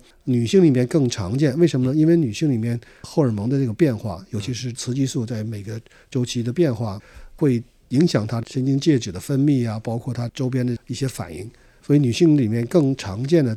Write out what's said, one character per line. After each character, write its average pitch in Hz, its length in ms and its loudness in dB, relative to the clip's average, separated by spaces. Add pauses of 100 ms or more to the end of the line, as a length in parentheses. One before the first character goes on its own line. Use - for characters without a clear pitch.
(240)
女 120 220 0
性 190 160 4
里 165 80 8
面 123 180 2
更 139 200 2
常 104 300 -4
见， 143 200 0
为 170 80 6
什 135 140 0
么 127 100 0
呢？ 147 80 0
因 156 80 4
为 170 80 4
女 156 160 2
性 147 200 -2
里 120 80 0
面 117 200 -2 (220)
荷 - 220 -2
尔 123 100 2
蒙 104 160 -2
的 139 100 0
这 139 60 0
个 113 80 -2
变 127 240 2
化， 92 260 -8 (100)
尤 107 60 -4
其 113 140 -6
是 120 220 -8
雌 - 180 -8
激 135 140 0
素 127 180 -4
在 110 180 -6
每 107 200 -8
个 110 180 -12 (300)
周 127 120 -2
期 120 200 -4
的 120 100 -4
变 160 200 2
化， 107 280 -6 (360)
会 123 260 2 (260)
影 143 180 4
响 110 200 0
她 113 200 -4
神 131 200 -4
经 135 120 2
介 143 200 2
质 110 120 -6
的 87 80 -10
分 135 220 -2
泌 135 260 2
啊， 110 120 -4
包 113 180 -6
括 127 160 -8
她 120 220 -6
周 127 160 -4
边 123 160 -2
的 120 100 -2 (100)
一 - 60 -10
些 131 160 -4
反 - 260 -10
应。 113 160 -12 (300)
所 143 160 2
以 - 20 6
女 127 140 4
性 156 240 6
里 135 100 2
面 117 200 0
更 139 280 2
常 98 320 -6
见 160 160 4
的 113 140 0